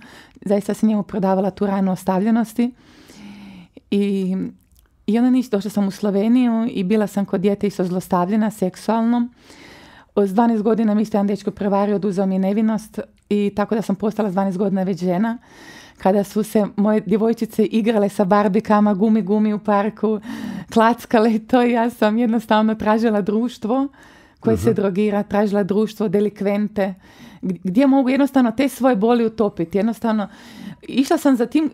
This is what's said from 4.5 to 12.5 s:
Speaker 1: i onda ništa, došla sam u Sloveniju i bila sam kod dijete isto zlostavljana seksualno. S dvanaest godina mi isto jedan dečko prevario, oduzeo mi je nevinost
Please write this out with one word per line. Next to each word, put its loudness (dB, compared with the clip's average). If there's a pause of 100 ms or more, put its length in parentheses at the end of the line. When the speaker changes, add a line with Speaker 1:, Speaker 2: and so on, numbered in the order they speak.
Speaker 1:
i 2
onda 4
ništa, 0
došla -4
sam 0
u -2
Sloveniju 2
i -4
bila 2
sam -2
kod -2
dijete 0
isto -2
zlostavljana 0
seksualno. -2 (880)
S 2
dvanaest 2
godina 2
mi 2
isto -2
jedan 0
dečko -4
prevario, 0
oduzeo -2
mi -2
je 0
nevinost -2 (300)